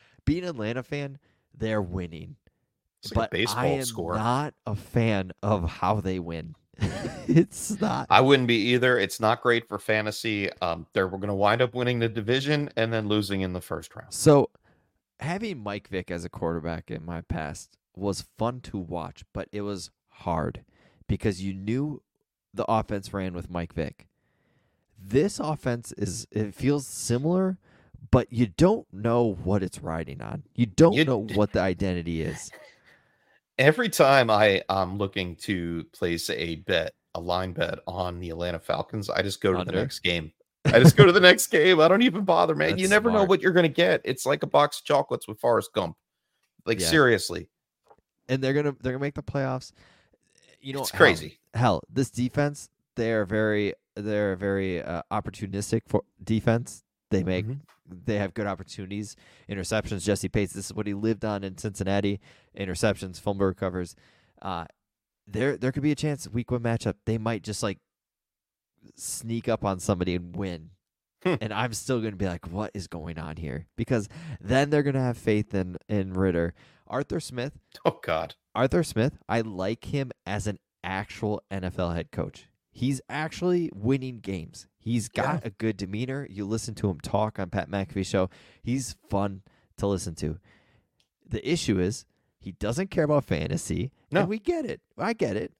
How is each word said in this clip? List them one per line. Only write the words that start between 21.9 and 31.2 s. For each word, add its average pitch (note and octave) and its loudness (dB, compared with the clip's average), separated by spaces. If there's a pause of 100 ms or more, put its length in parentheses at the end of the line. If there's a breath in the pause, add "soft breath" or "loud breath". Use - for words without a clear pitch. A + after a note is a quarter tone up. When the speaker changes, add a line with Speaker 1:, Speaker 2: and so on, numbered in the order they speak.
Speaker 1:
the - -4
offense G#2+ -2
ran F#2+ -4
with F2 -10
Mike F2 -6
Vick. - -6 (920)
This A#2+ 0
offense B2+ -4
is, G#2 -6
it G#2 -2
feels C#3 0
similar, F3+ 0 (520 soft breath)
but - 4
you A#2+ 4
don't F3+ 2
know A#2 2 (100)
what F#2+ 2
it's - -6
riding D#2+ -6
on. A1+ -10 (140)
You A#2+ 4
don't D3+ 8
Speaker 2:
You D3+ 4
Speaker 1:
know C3 2 (160)